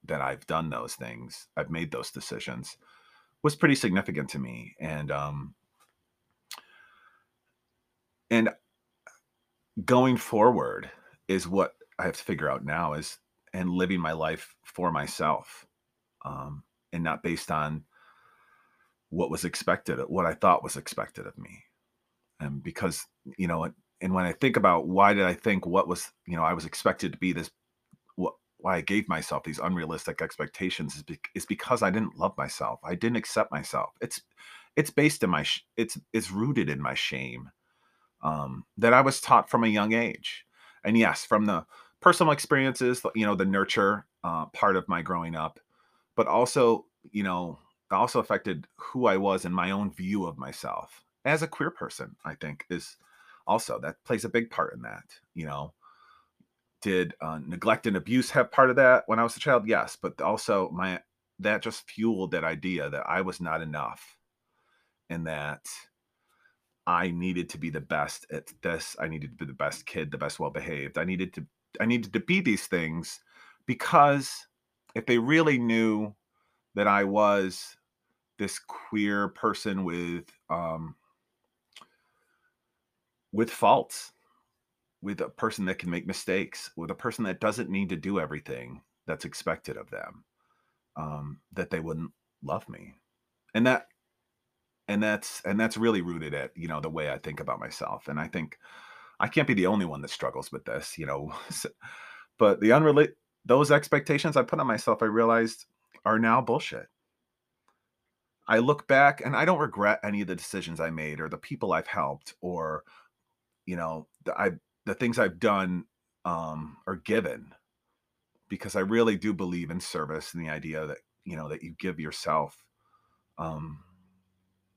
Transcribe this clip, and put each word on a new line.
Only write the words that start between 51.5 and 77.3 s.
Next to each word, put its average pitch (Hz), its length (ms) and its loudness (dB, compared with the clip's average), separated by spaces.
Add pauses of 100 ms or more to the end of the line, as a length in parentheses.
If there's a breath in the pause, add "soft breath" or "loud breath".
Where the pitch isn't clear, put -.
person, - 540 -12
I 73 120 -10
think 76 340 -12
is - 280 -8 (500 soft breath)
also, - 320 -2
that - 260 -10
plays 110 200 -2
a 92 40 -4
big 117 200 -2
part - 240 -2
in 60 100 -14
that, 53 220 -14 (280)
you 82 120 -8
know. 71 280 -8 (1080 soft breath)
Did, 92 380 0
uh, 80 260 -6
neglect 101 420 0
and 98 100 0
abuse 117 340 0
have 127 200 2
part 131 180 8
of 123 80 4
that 127 300 10
when 110 120 2
I 117 40 4
was 117 120 -2
a - 40 -16
child? 120 280 2
Yes, 98 340 0
but - 200 -6
also 98 480 0
my, 90 320 -4 (380)
that 104 220 2
just - 280 -10
fueled 101 420 0
that 82 140 -2
idea 80 440 -2
that 71 160 -6
I 92 160 0
was 92 200 -6
not 80 200 -2
enough 73 560 -8 (920)
and 85 180 -6
that 73 400 -6 (1200)
I 87 240 0
needed 90 380 -4
to - 80 -14
be 80 120 -6
the 76 120 -8
best 73 500 -4
at - 300 -12
this. 82 380 -6
I 80 100 -4
needed 73 220 -8
to - 140 -10
be 69 60 -12
the 65 60 -16
best - 280 -4
kid, 78 240 -6
the 71 80 -10
best 73 220 -6
well-behaved. 71 580 -6
I 82 60 -2
needed 92 300 -4
to, 76 120 -10 (360)
I 107 40 2
needed 117 280 0
to 110 80 2
be 185 180 2
these 110 260 2
things 82 540 -4 (460 soft breath)
because 143 840 4 (480)
if 113 100 -4
they 120 120 6
really 147 400 6
knew 110 580 2 (600)
that 104 120 4
I 101 160 6
was 101 720 2 (600)